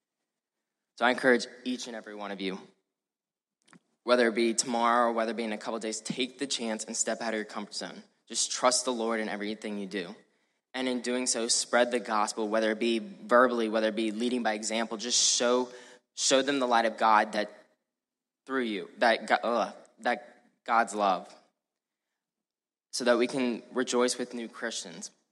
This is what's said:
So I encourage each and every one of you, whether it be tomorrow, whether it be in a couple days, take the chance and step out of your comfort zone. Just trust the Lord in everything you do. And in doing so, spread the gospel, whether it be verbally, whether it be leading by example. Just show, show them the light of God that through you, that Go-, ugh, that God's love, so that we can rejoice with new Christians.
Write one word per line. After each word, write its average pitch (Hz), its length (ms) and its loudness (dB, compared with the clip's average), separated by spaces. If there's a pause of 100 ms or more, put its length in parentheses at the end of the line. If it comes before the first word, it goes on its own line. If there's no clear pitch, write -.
(960)
So 117 80 2
I 123 40 6
encourage 123 360 4 (200)
each 127 220 -6
and 117 100 -10
every 107 180 -14
one 101 160 -8
of 101 80 -8
you, 95 180 -4 (1500)
whether 123 240 6
it 107 60 -2
be 117 180 2
tomorrow, 117 580 2
whether 113 200 -2
it 110 40 -6
be 117 80 -4
in 110 80 -4
a 107 60 -6
couple 113 220 -6
days, 110 200 -6
take - 400 -6
the 143 80 -4
chance 113 380 -4
and 113 100 -10
step - 260 -2
out 113 120 -4
of - 20 -2
your 107 80 -4
comfort 104 320 -10
zone. 92 280 -10 (260)
Just - 240 -4
trust - 320 2
the 131 80 -2
Lord 113 260 -2
in 107 80 -4
everything 104 500 -6
you 101 80 -8
do. 95 300 -8 (580)
And 131 140 -4
in 127 140 -2
doing 123 260 -2
so, 120 220 -2
spread 120 420 2
the 123 80 0
gospel, 107 480 -2
whether 110 240 2
it 107 80 -2
be 117 200 2
verbally, 117 680 4
whether 110 220 2
it 104 80 -2
be 113 140 0
leading 120 320 -2
by 110 100 0
example. 110 420 -4
Just 117 400 0
show, 123 320 2 (480)
show 135 260 2
them 139 180 0
the 127 80 2
light 117 180 4
of 110 120 0
God 110 360 4
that 104 180 -2 (920)
through 131 180 -2
you, 104 260 -6 (100)
that 113 280 4
Go-, 120 160 2
ugh, 107 300 0 (300)
that - 380 -4 (240)
God's 113 300 2
love, 95 320 2 (1600)
so - 120 -6
that 120 140 6
we 123 100 2
can 123 340 -2 (120)
rejoice 123 440 0
with 123 160 -8
new 117 140 -10
Christians. 104 640 -12 (200)